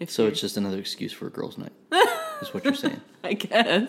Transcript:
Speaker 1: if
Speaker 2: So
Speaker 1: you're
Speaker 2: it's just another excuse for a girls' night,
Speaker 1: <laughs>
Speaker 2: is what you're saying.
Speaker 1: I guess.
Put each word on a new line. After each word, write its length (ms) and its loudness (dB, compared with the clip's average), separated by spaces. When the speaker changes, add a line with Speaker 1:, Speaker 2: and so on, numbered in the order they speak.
Speaker 1:
if 100 -8
Speaker 2:
So 120 2
Speaker 1:
you're 100 6
Speaker 2:
it's 80 -2
just 160 -4
another 220 0
excuse 340 -8
for 140 -10
a 20 -10
girls' 280 -8
night, 140 -12
Speaker 1:
<laughs> 600 2
Speaker 2:
is 120 -8
what 120 -4
you're 80 4
saying. 260 -2
Speaker 1:
I 120 -2
guess. 540 4